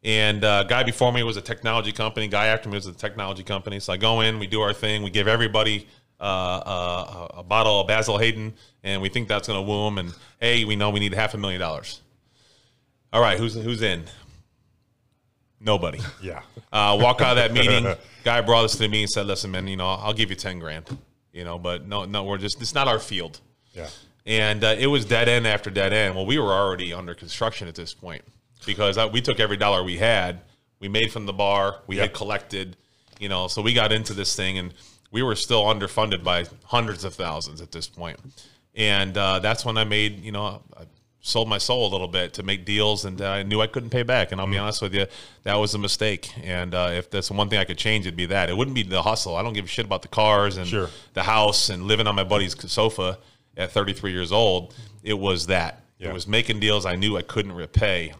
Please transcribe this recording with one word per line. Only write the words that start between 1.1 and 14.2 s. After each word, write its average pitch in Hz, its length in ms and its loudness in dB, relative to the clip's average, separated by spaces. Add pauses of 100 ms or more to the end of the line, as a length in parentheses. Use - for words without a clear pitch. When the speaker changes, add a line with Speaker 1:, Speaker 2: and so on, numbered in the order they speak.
Speaker 1:
me 120 120 2
was 113 140 -2
a 98 40 -8
technology 110 500 -2
company. 110 380 -4
Guy 104 180 4
after 110 220 2
me 101 60 -6
was 98 120 -6
a 90 60 -14
technology 98 500 -8
company. 101 380 -6
So - 120 -6
I 92 40 -4
go 110 240 4
in, 110 180 2
we 98 80 -6
do 107 140 -2
our 104 120 0
thing, 107 300 -2
we 98 60 -4
give 101 180 2
everybody, 107 600 2 (340)
uh, 92 40 -8
a, 90 1120 -4
a 92 40 -16
bottle 104 380 4
of 90 60 0
Basil 107 300 2
Hayden, 110 360 0 (300)
and 98 180 -2
we 98 80 -2
think 113 180 -4
that's 104 200 -2
gonna 98 140 -2
woo 104 260 0
'em. 104 100 -2
And, 87 160 -6 (260)
hey, 120 260 2
we 107 120 -2
know 104 120 2
we 104 100 0
need 101 140 0
half 107 200 0
a 107 40 -8
million 95 220 -4
dollars. 80 420 -6 (1080)
All 113 100 6
right, 107 180 6
who's, 113 160 -2
who's 113 260 -4
in? 90 220 0 (1600)